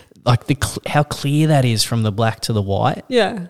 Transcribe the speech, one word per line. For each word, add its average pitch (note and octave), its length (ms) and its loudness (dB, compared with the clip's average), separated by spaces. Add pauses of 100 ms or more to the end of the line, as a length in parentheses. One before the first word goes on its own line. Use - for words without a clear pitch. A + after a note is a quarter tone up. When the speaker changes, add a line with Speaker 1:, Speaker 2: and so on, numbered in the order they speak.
(240)
Speaker 1:
Like, A#2+ 240 2
the C#3 120 0
cl-, - 260 -6
how D3 180 2
clear D3 420 -2
that C#3+ 180 4
is A2+ 200 2
from A#2 180 -2
the G#2+ 80 2
black A2 300 -2
to - 120 -4
the G#2+ 80 0
white. G2+ 460 -2
Speaker 2:
Yeah. G#3+ 440 -2